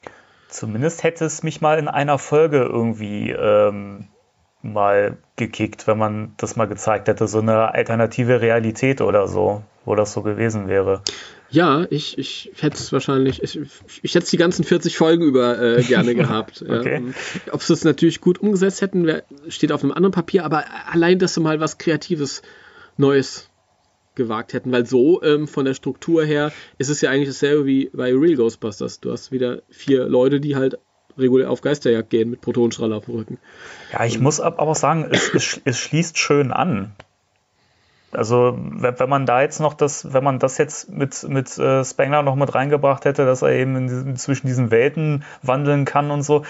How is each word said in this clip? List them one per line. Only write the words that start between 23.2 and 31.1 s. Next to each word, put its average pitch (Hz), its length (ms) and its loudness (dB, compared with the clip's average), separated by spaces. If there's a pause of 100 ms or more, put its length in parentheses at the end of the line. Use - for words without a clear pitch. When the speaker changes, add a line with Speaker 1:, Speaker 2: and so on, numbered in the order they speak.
Speaker 2:
gewagt 113 360 -4
hätten, 127 220 -4
weil 120 120 2
so, 131 380 4
ähm, 151 240 2
von 143 160 -2
der 135 100 0
Struktur 156 520 0
her 147 260 0 (260)
ist 135 120 -4
es 147 100 -2
ja 143 120 2
eigentlich 139 180 0
dasselbe 143 360 0
wie 135 280 0
bei 127 200 -2
Real 156 220 4
Ghostbusters. 113 640 -4
Du - 140 -8
hast - 180 -12
wieder 127 380 -4
vier 131 400 0
Leute, 135 320 2
die 143 160 -2
halt 131 200 0 (400)